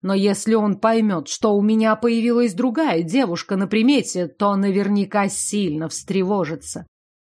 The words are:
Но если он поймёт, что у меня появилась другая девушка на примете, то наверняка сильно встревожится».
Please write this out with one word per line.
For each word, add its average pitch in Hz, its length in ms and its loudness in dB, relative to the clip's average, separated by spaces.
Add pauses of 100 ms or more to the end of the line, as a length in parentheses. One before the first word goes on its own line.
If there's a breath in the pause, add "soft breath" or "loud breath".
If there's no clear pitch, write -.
Но 190 100 -2
если 196 420 0
он 208 240 2
поймёт, 220 500 0
что 208 280 0
у 202 60 2
меня 220 340 2
появилась 233 560 2
другая 226 500 0
девушка 185 540 -2
на 190 100 -2
примете, 220 600 0
то 202 280 0
наверняка 202 760 0
сильно 165 580 -4
встревожится». 180 960 -4 (380)